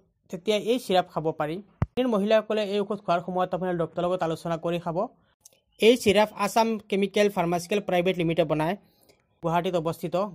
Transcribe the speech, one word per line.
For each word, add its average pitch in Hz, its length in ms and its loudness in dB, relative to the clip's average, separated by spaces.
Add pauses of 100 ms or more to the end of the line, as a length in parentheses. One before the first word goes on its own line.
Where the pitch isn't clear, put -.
(300)
তেতিয়া 208 280 -2 (140)
এই 247 140 2
চিৰাপ 180 280 2
খাব 156 120 -4 (140)
পাৰি। 156 160 -4 (600)
মহিলাসকলে 214 460 2 (120)
এই 208 100 0
ঔষধ 202 220 -6
খোৱাৰ 180 220 2
সময়ত 180 300 0
আপোনাৰ 180 240 -2
ডক্টৰৰ 160 240 -4
লগত 180 220 0
আলোচনা 165 380 -4
কৰি 170 220 -2
খাব। 165 120 -4 (880)
এই 247 160 8
চিৰাপ 208 260 4 (160)
আছাম 226 220 2 (220)
কেমিকেল 202 460 2
ফাৰ্মাচিউটিকেল 175 520 -2
প্ৰাইভেট 180 340 2
লিমিটেড 165 300 2
বনায়, 156 240 0 (680)
গুৱাহাটীত 170 380 0
অৱস্থিত। 160 340 -4 (200)